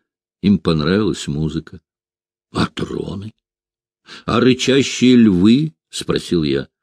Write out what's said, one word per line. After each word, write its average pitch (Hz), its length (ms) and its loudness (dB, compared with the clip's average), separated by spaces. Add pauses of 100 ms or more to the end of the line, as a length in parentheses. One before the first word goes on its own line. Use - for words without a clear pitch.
(400)
им 98 200 2
понравилась 82 640 -2
музыка. 78 540 -8 (720)
«А - 140 -4
троны? - 680 -10 (920)
А 110 140 -2
рычащие 127 800 2
львы?» — 113 580 4 (160)
спросил - 540 -4
я. 67 240 -4 (140)